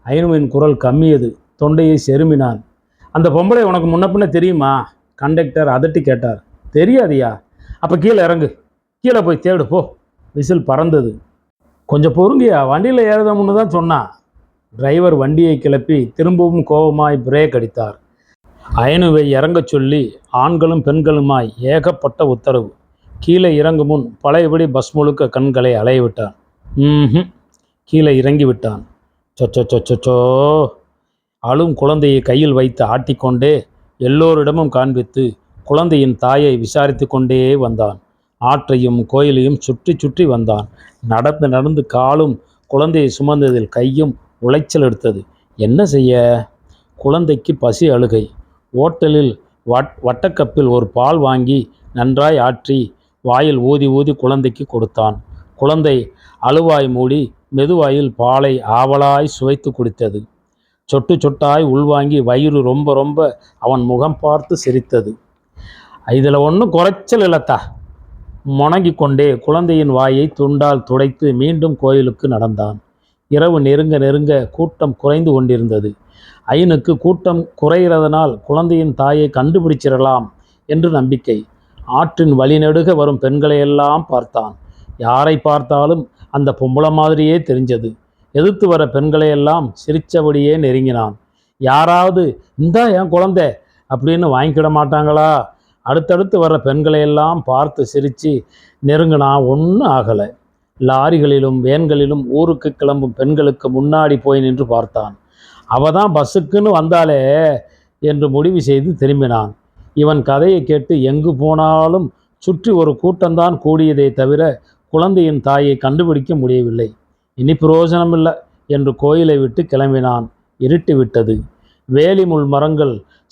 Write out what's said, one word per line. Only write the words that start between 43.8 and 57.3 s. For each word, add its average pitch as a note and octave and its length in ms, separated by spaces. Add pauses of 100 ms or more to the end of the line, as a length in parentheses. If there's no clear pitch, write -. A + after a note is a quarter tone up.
உளைச்சல் D3 380
எடுத்தது. A2+ 440 (320)
என்ன A#2+ 280
செய்ய? B2 600 (520)
குழந்தைக்கு D3+ 580
பசி C3 340
அழுகை. A2+ 420 (400)
ஓட்டலில் D3+ 720 (260)
வட்-, B2+ 360
வட்டக்கப்பில் C3 640
ஒரு A#2+ 180
பால் C3 320
வாங்கி C3 520 (220)
நன்றாய் C3+ 460
ஆற்றி B2+ 560 (260)
வாயில் C3 380
ஊதி C3+ 280
ஊதி C#3 280
குழந்தைக்கு C3 520
கொடுத்தான். A2 560 (320)
குழந்தை C#3+ 580 (300)
அழுவாய் C#3+ 480
மூடி B2+ 420 (160)